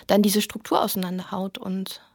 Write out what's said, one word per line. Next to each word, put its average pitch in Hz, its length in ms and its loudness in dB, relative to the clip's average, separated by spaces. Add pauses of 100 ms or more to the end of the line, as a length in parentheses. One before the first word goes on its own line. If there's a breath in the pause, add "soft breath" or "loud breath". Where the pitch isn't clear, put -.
dann 208 140 6
diese 208 200 4
Struktur - 400 -2
auseinanderhaut 185 760 -4
und, 190 440 -6 (140)